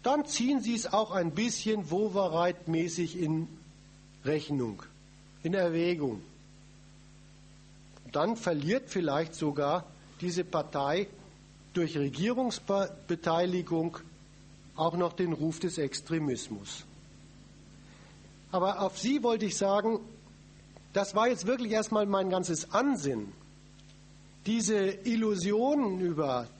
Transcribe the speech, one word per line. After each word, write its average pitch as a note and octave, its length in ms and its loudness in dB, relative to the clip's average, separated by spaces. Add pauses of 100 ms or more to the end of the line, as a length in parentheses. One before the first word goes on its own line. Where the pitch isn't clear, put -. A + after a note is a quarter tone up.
Dann C#4+ 240 2
ziehen C4 340 2
Sie A3 140 -2
es - 180 -4
auch G#3+ 200 2
ein F3 200 0
bisschen G#3 580 -2
Wowereit-mäßig F3 1300 0
in D#3+ 300 0 (760)
Rechnung, C3+ 580 -2 (600)
in E3 120 -2
Erwägung. E3 680 0 (1900)
Dann E3+ 260 2
verliert F3+ 540 0
vielleicht D#3+ 440 0
sogar D3 520 0 (340)
diese F3 240 -2
Partei D#3 640 -2 (680)
durch E3 220 0
Regierungsbeteiligung E3+ 2000 0 (760)
auch D#3+ 180 0
noch F3 180 2
den F3 200 0
Ruf D#3+ 280 -2
des F3 180 -2
Extremismus. C3+ 1040 -4 (1700)
Aber G3 320 2
auf F#3+ 160 -2
Sie C4 240 0
wollte A3+ 240 2
ich F3+ 100 -4
sagen, G3+ 440 2 (920)
das G3 220 0
war A3 140 6
jetzt F#3 180 0
wirklich A#3 260 0
erstmal G#3+ 340 2
mein G3 220 2
ganzes F3+ 440 0
Ansinnen, C#3 600 0 (1120)
diese G#3+ 320 2
Illusionen G#3 1200 2
über C#3+ 480 0 (120)